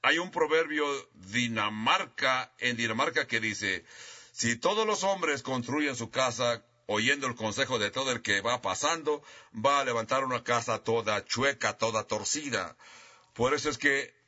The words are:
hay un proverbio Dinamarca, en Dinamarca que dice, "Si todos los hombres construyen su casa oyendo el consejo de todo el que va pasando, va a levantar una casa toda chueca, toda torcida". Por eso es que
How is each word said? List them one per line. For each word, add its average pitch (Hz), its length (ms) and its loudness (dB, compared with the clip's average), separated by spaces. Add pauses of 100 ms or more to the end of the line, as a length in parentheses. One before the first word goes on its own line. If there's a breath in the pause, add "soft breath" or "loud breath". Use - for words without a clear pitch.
hay 151 160 4
un 180 120 -2
proverbio 151 540 2 (300)
Dinamarca, 117 1400 0
en 120 180 0
Dinamarca 123 500 0
que 117 140 0
dice, 101 440 -2 (480 loud breath)
"Si 117 240 0
todos 208 300 0
los 214 160 -2
hombres 170 400 0
construyen 131 540 -2
su 117 140 -8
casa 123 520 0 (240)
oyendo 127 400 2
el 120 80 -2
consejo 117 440 0
de 104 120 0
todo 131 220 -2
el 117 80 -2
que 98 220 2
va 120 180 0
pasando, 147 600 -2 (320 loud breath)
va 139 260 4
a 135 40 0
levantar 123 400 0
una 123 200 -2
casa 117 400 0
toda 107 400 0
chueca, 117 540 0
toda 110 280 0
torcida". 107 680 -4 (560 loud breath)
Por 127 220 2
eso 147 160 0
es 135 80 -6
que 139 360 0 (140)